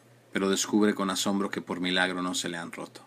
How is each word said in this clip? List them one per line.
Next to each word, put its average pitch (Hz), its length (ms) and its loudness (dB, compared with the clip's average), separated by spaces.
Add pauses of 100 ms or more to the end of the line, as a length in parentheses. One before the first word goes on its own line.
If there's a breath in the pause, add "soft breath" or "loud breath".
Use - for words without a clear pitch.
(320)
pero 98 180 2
descubre 104 440 4
con 98 160 -2
asombro 98 400 0
que 85 100 -4
por 87 200 -6
milagro 92 420 2
no 90 120 -2
se 87 140 -4
le 85 80 -6
han 82 160 -10
roto. - 340 -14